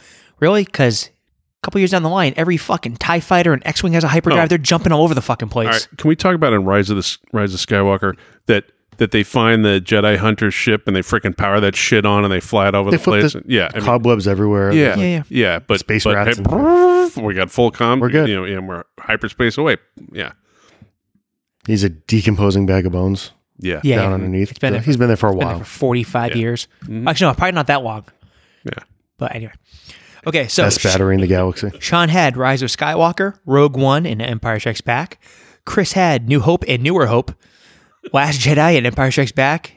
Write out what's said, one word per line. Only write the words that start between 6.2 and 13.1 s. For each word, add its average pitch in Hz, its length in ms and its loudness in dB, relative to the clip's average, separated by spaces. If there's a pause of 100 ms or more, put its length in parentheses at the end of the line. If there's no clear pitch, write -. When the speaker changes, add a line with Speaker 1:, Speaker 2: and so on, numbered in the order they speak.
Speaker 2:
about 151 180 2
in 98 120 0
Rise 98 240 0
of 104 80 0
the 95 60 -2
S-, - 140 -8 (160)
Rise 101 200 -2
of 90 80 -8
Skywalker 98 540 0 (320)
that, 104 180 2 (320)
that 110 140 0
they 107 120 2
find 113 420 2
the 98 180 2
Jedi 104 340 2
Hunter 104 340 0
ship - 360 -2
and 95 80 0
they 95 60 0
frickin' 101 340 -2
power 101 260 0
that 98 140 0
shit 107 300 2
on 104 200 4
and 98 80 0
they 90 80 -2
fly 101 260 0
it 98 80 0
over 101 160 0
Speaker 3:
They 165 60 2
Speaker 2:
the - 60 -4
Speaker 3:
flip 107 180 2